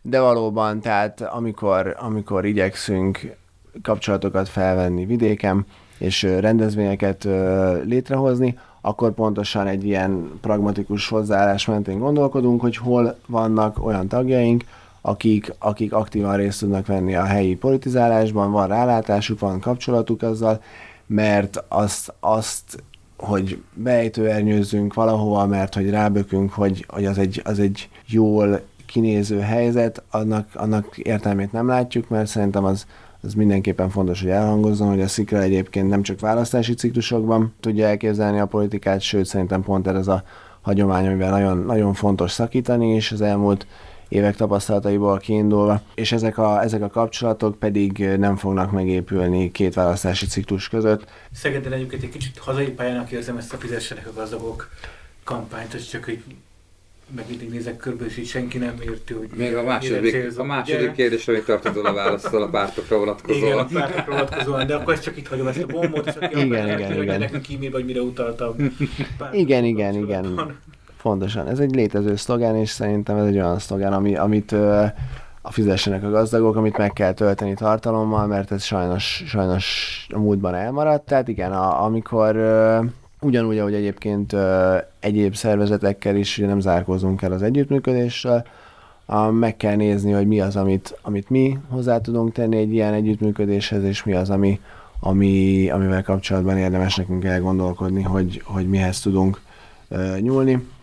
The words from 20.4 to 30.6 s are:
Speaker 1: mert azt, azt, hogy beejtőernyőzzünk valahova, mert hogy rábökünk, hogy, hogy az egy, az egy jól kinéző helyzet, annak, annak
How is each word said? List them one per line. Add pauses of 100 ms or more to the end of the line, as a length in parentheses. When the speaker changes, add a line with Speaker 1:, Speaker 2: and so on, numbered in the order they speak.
Speaker 1:
mert
azt,
azt, (340)
hogy (120)
beejtőernyőzzünk
valahova,
mert
hogy
rábökünk,
hogy,
hogy
az
egy,
az
egy (180)
jól (240)
kinéző
helyzet,
annak,
annak